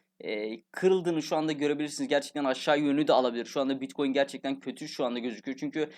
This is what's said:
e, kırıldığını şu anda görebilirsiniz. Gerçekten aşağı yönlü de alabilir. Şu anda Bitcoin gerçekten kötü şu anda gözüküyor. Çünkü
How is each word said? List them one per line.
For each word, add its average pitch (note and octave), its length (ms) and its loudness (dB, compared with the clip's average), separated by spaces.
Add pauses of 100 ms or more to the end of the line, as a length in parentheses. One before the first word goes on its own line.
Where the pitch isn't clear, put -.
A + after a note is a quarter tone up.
(200)
e, G#2+ 420 -6
kırıldığını F3 600 2
şu D#3+ 140 -2
anda D#3 160 0
görebilirsiniz. D3 560 -2
Gerçekten C#3+ 360 0
aşağı C#3 340 2
yönlü D3 300 2
de D#3 40 6
alabilir. A#2+ 320 4
Şu - 160 -2
anda C3+ 200 0
Bitcoin C3+ 320 -2
gerçekten C#3 480 -2
kötü C3+ 280 -8
şu - 160 -4
anda A#2+ 140 -2
gözüküyor. A#2+ 420 -6
Çünkü D3+ 380 -4